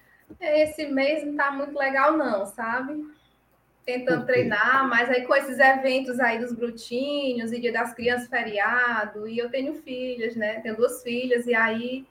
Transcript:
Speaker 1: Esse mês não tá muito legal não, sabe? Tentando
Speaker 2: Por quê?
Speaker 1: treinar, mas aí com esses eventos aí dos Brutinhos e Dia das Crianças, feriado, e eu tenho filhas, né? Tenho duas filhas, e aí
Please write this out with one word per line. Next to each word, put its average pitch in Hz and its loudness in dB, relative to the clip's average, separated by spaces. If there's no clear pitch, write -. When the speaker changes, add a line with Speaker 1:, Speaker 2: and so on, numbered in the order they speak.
Speaker 1:
Esse 302 2
mês 285 2
não 294 -6
tá 285 2
muito 285 -6
legal 277 4
não, 220 0
sabe? 262 -6
Tentando 247 0
Speaker 2:
Por - -8
quê? 254 4
Speaker 1:
treinar, 240 4
mas 240 2
aí 247 2
com 285 4
esses 277 0
eventos 262 4
aí 233 2
dos 240 -6
Brutinhos 240 -4
e 240 -6
Dia 240 -2
das 240 -2
Crianças, 240 -2
feriado, 220 0
e 226 -6
eu 240 -2
tenho 277 -4
filhas, 254 -6
né? 220 -4
Tenho 220 -6
duas 247 0
filhas, 240 0
e 240 2
aí 226 0